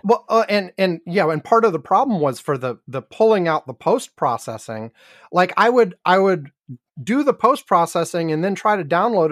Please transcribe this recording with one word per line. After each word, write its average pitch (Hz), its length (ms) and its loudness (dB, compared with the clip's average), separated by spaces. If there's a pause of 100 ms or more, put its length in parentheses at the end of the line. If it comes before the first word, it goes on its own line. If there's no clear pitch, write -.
well, 220 260 0
uh, 226 200 2
and, 196 280 -2
and, 180 300 -2
yeah, 175 240 0
and 156 140 -4
part 226 200 4
of 220 80 2
the 160 60 -4
problem 208 420 0
was 139 200 -2
for 143 180 -4
the, 123 200 -8 (100)
the 131 120 -10
pulling 214 460 0
out 156 220 -2
the 131 60 -12
post-processing. 117 1160 -4 (400)
Like, 180 260 2
I 214 140 4
would, 233 240 2 (100)
I 185 140 4
would 185 320 0 (500)
do 233 220 -2
the 277 120 2
post-processing 170 960 0
and 156 100 -2
then 190 140 -2
try 208 200 0
to 180 80 -6
download 175 460 0